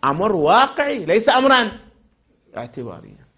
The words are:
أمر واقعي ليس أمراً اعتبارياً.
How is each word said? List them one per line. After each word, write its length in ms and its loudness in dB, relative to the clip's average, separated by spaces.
أمر 320 0
واقعي 680 0
ليس 240 2
أمراً 440 2
اعتبارياً. 680 -16